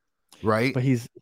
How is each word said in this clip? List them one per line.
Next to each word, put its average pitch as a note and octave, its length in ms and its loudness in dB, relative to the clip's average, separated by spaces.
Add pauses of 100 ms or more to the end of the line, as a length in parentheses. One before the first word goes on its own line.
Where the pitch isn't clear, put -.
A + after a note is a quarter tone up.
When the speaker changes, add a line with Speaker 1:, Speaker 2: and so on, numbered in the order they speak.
(420)
Speaker 1:
right? A2 300 0
Speaker 2:
But C3 120 -2
he's, B2+ 240 0 (120)